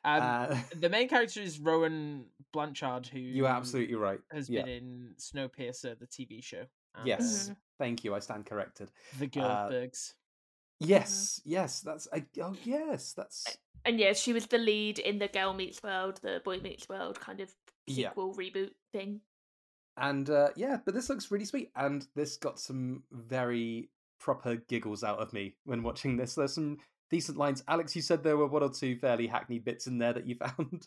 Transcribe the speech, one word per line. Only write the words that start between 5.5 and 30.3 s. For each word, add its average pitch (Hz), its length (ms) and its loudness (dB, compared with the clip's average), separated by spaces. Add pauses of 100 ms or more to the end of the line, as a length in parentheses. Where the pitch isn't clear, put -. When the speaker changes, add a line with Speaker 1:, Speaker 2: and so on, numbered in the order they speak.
Speaker 1:
the 131 80 -16
T - 180 -12
V 117 160 -14
show, - 240 -10 (300)
and, 113 120 -6
Speaker 2:
Yes. 208 380 2
Speaker 3:
Mm-hmm. 202 80 -8 (260)
Speaker 2:
Thank 120 260 -2
you, 101 100 0
I 101 60 0
stand 104 260 -8
corrected. 101 440 -6 (280)
Speaker 1:
The 143 80 -2
Speaker 2:
Uh, 110 440 0
Speaker 1:
Goldbergs. 127 440 -4 (680)
Speaker 2:
yes, - 600 4
Speaker 3:
Mm-hmm. 147 100 -12
Speaker 2:
yes, 170 300 0
that's, 156 320 -10
I, 156 140 -2 (160)
oh, 185 120 -4 (100)
yes, 277 480 -2
that's - 460 -8 (260)
Speaker 3:
And 233 160 4
yeah, 202 120 8
she 214 200 2
was 226 140 2
the 240 120 4
lead 214 400 4
in 202 200 0
the 202 100 0
Girl 190 240 2
Meets 190 300 -6
World, 190 400 -2
the 190 220 -2
Boy 185 160 -2
Meets - 280 -10
World 190 320 -6
kind 196 200 -12
of 190 120 -10 (340)
Speaker 2:
Yeah. 127 240 -2
Speaker 3:
sequel 190 240 -4
reboot 196 380 -4 (200)
thing. 208 280 -6 (760)
Speaker 2:
And, 139 340 0
uh, 147 260 8
yeah, 254 280 0
but 190 100 2
this 247 140 0
looks 269 220 -4
really 202 140 0
sweet, 233 320 -4
and 139 380 0
this 147 220 -2
got - 240 -4
some 131 500 -4
very 120 800 -2 (300)
proper 127 360 0
giggles 110 480 -4
out 104 140 0
of 107 140 -4
me 101 320 -6
when 127 180 -2
watching 117 340 0
this. 123 200 -2
There's 139 180 0
some 147 240 -2 (320)
decent 156 280 0
lines. 139 300 2
Alex, 160 280 2
you 165 60 0
said 160 200 4
there 151 140 6
were 147 120 6
one 143 140 4
or 139 60 6
two 135 300 0
fairly 120 300 4
hackneyed 117 360 0
bits 117 220 -2
in 127 120 -2
there 120 140 4
that 123 140 -4
you 123 80 -4